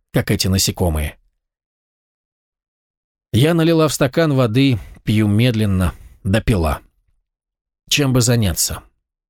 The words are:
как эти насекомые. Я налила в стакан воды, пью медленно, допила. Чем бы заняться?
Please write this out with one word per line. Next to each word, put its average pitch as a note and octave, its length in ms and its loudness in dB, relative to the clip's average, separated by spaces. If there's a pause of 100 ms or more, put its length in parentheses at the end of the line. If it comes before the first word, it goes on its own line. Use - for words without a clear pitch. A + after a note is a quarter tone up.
(120)
как - 180 -2
эти G2+ 180 -2
насекомые. E2 720 -2 (2250)
Я C#3+ 200 2
налила D#3+ 360 2
в B2+ 40 -2
стакан D3+ 400 0
воды, B2+ 460 2 (240)
пью G#2+ 260 0
медленно, G#2 640 0 (300)
допила. F#2+ 580 0 (1080)
Чем C#3 240 0
бы B2+ 80 2
заняться? A2 640 -2 (480)